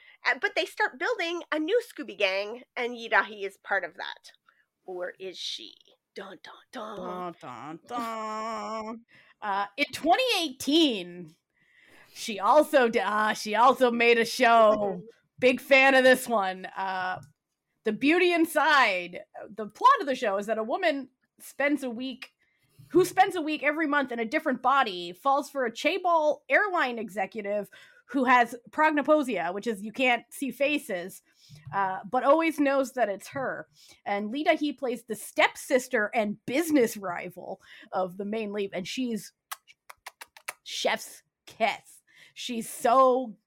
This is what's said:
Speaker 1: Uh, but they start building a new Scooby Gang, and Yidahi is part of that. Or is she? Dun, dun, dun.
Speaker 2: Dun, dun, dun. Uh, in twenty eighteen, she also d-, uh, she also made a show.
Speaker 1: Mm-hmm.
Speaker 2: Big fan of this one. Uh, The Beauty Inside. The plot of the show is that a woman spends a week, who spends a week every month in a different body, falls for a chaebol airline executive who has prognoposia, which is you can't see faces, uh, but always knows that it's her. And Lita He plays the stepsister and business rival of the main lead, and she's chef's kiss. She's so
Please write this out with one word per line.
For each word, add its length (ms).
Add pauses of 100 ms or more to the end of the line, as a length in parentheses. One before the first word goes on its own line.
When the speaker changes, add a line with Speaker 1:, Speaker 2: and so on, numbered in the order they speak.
(260)
Speaker 1:
Uh, 140
but 160
they 100
start 320
building 540
a 80
new 280
Scooby 300
Gang, 460 (120)
and 200
Yidahi 500
is 120
part 260
of 120
that. 360 (540)
Or 340
is 180
she? 380 (400)
Dun, 260
dun, 120 (180)
dun. 240
Speaker 2:
Dun, 440
dun, 480
dun. 1160 (340)
Uh, 280 (100)
in 160
twenty 300 (160)
eighteen, 960 (800)
she 260
also 480
d-, 120
uh, 340
she 200
also 380
made 260
a 80
show. 500
Speaker 1:
Mm-hmm. 300 (340)
Speaker 2:
Big 220
fan 320
of 100
this 240
one. 380
Uh, 560 (640)
The 80
Beauty 420
Inside. 880 (260)
The 180
plot 340
of 60
the 80
show 220
is 100
that 100
a 60
woman 460 (300)
spends 440
a 80
week, 400 (560)
who 180
spends 300
a 60
week 220
every 220
month 260
in 80
a 60
different 380
body, 500
falls 380
for 140
a 60
chaebol 680 (100)
airline 480
executive 720 (400)
who 140
has 320 (160)
prognoposia, 840
which 140
is 160
you 80
can't 400
see 180
faces, 720 (520)
uh, 260 (100)
but 140
always 360
knows 340
that 160
it's 180
her. 400 (380)
And 260
Lita 220
He 200
plays 300
the 120
stepsister 1000
and 300
business 520
rival 640 (300)
of 260
the 80
main 280
lead, 200
and 140
she's 460 (1300)
chef's 580 (240)
kiss. 560 (320)
She's 360
so 640 (120)